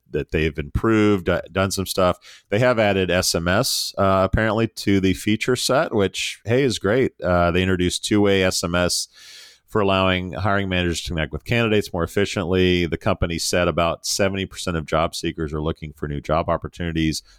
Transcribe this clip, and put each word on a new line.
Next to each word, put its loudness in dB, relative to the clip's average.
that -4
they've 0
improved, 0
uh, 0
done 0
some -4
stuff. 2
They 0
have 2
added 2
S 0
M 0
S, 0
uh, 4
apparently 0
to 0
the 2
feature 0
set, 0
which, -2
hey, 2
is 0
great. 0
Uh, 2
they 2
introduced 0
two-way 4
S 0
M -4
S 0
for -2
allowing 0
hiring -2
managers -2
to -8
connect -2
with -10
candidates 0
more -2
efficiently. 0
The -4
company -2
said 0
about -2
seventy -2
percent -6
of -6
job 0
seekers -6
are -4
looking -6
for -10
new -6
job -2
opportunities -2